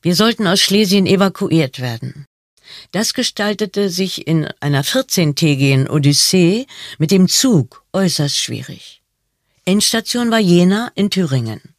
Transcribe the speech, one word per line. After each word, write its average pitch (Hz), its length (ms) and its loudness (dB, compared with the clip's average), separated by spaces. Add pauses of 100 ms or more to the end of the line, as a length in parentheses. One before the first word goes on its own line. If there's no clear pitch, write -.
Wir 175 140 0
sollten 214 320 0
aus 190 140 0
Schlesien 196 440 2
evakuiert 180 720 0
werden. 127 460 -10 (640)
Das 220 220 -4
gestaltete 208 760 -4
sich 180 380 -6
in 156 200 0 (140)
einer 143 220 0
vierzehntägigen 143 1040 0
Odyssee 170 760 2 (300)
mit 156 140 0
dem 190 160 4
Zug 185 640 0
äußerst 160 460 -2
schwierig. - 640 -12 (640)
Endstation 226 680 -2
war 226 80 2
Jena 190 560 4
in 196 140 -2
Thüringen. 131 520 -2 (180)